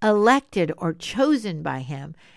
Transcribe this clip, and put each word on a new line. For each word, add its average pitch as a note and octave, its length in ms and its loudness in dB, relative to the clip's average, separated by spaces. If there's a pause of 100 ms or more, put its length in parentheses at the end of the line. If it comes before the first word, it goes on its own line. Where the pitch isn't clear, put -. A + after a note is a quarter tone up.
elected G#3+ 800 2
or E3 140 -4
chosen A3 680 -2
by C3 200 -6
him, C#3 340 -12 (220)